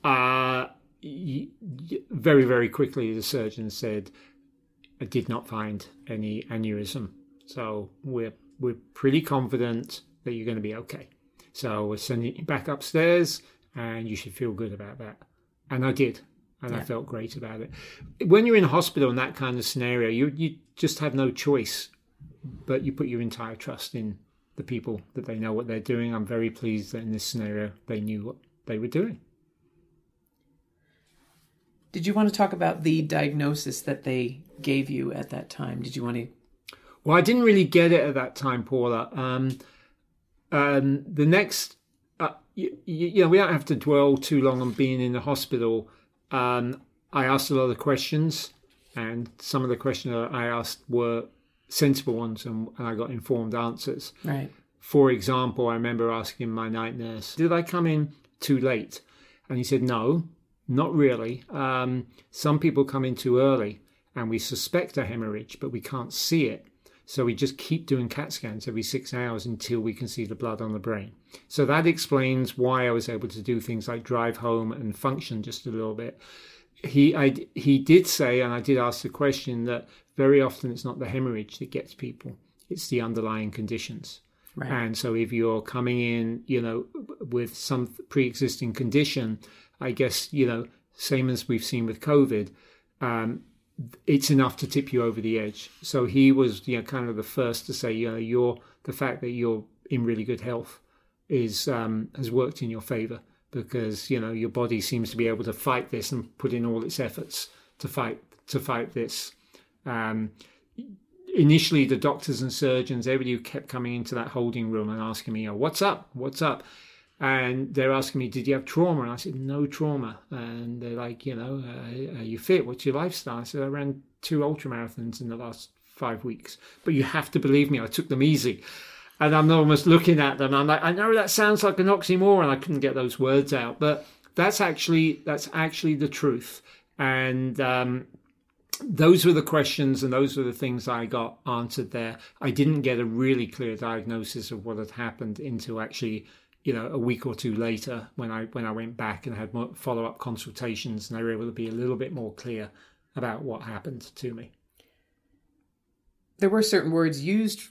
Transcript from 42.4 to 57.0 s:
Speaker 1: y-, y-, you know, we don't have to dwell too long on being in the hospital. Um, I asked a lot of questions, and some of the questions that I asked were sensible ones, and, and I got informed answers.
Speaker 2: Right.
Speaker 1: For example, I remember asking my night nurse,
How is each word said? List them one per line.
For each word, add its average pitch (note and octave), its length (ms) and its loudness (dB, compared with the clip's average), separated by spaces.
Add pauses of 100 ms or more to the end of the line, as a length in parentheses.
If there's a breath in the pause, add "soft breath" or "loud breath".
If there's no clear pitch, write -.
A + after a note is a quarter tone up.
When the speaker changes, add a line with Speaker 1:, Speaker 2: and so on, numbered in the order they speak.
Speaker 1:
y-, - 160 -4
y-, - 140 -16
you F3 380 2
know, D#3+ 60 6
we F#3 80 10
don't F#3 140 6
have D3 140 0
to D3 100 2
dwell C#3+ 420 6
too C#3 240 2
long C3 200 4
on B2 100 0
being C3 280 2
in B2 140 0
the A#2+ 80 -2
hospital. A#2 680 0 (420 soft breath)
Um, B2 500 0 (320)
I C3+ 120 2
asked C3+ 240 2
a C#3+ 60 2
lot C3 140 4
of A2+ 80 -2
questions, D3+ 760 0 (420)
and A#2 340 -6 (100)
some C3 240 -2
of B2+ 60 -2
the A#2+ 80 0
questions B2+ 360 -4
that A#2 220 -4
I A#2+ 120 -2
asked A#2+ 420 -6
were A#2 360 0 (440)
sensible C#3 460 2
ones, A2+ 300 -6
and, A2+ 220 -6 (100)
and B2 100 -8
I A2+ 80 -4
got A#2 160 -4
informed A#2 440 -4
answers. - 560 -4 (140)
Speaker 2:
Right. C#3 260 -4 (280)
Speaker 1:
For C#3 300 6
example, B2+ 600 0
I A#2 40 0
remember A#2 380 0
asking A2+ 380 -6
my A2+ 200 -4
night A2+ 280 -6
nurse, A2+ 380 -10